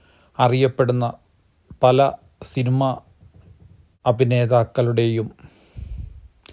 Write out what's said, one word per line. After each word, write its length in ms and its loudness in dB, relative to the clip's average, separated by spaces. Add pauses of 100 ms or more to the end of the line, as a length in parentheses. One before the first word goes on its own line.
(380)
അറിയപ്പെടുന്ന 680 0 (760)
പല 180 6 (460)
സിനിമ 380 -2 (1200)
അഭിനേതാക്കളുടെയും 1200 0 (1300)